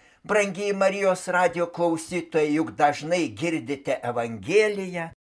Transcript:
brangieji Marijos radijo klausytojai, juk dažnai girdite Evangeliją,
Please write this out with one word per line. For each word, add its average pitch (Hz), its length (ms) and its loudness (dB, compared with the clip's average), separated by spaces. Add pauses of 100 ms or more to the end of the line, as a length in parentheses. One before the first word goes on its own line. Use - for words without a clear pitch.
(260)
brangieji 202 480 0
Marijos 196 540 2
radijo 180 380 2
klausytojai, 165 880 0
juk 156 240 -2
dažnai 151 520 2
girdite 139 680 -4
Evangeliją, 165 1120 -2 (240)